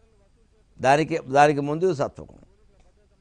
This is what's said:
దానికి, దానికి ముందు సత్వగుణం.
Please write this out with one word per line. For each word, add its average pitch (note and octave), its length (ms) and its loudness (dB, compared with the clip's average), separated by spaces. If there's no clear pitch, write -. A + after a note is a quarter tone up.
దానికి, D3 380 0
దానికి C#3+ 420 2
ముందు D#3+ 340 -4
సత్వగుణం. - 520 -10